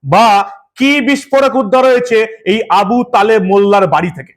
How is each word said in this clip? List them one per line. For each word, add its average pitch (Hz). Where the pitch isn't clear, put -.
বা 226
কি 269
বিস্ফোরক 269
উদ্ধার 254
হয়েছে 247
এই 202
আবু 208
তালেব 214
মোল্লার 202
বাড়ি 160
থেকে? -